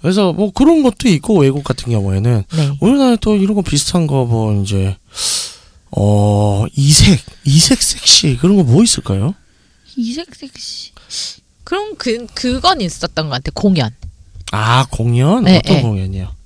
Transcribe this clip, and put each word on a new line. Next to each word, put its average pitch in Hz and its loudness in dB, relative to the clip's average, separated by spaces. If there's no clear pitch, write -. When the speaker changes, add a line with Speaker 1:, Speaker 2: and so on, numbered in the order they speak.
Speaker 1:
그래서 185 0
뭐 190 -2
그런 311 4
것도 262 0
있고 185 2
외국 139 2
같은 - -6
경우에는 101 0
Speaker 2:
네. 147 0
Speaker 1:
우리나라에 254 2
또 214 0
이런 196 0
거 202 -2
비슷한 165 -2
거 135 0
뭐 110 0
이제 95 -2
어, 104 2
이색, 147 4
이색 151 2
섹시 - 0
그런 185 4
거 185 4
뭐 135 4
있을까요? 123 -2
Speaker 3:
이색 254 -6
섹시. - -16
Speaker 2:
그럼 415 -6
그, 233 -6
그건 262 -2
있었던 160 -6
것 139 -8
같아. 135 -8
공연. 170 0
Speaker 1:
아, 117 0
공연? 127 0
Speaker 2:
네, 185 6
Speaker 1:
어떤 - 2
Speaker 2:
네. 143 0
Speaker 1:
공연이요? 95 -4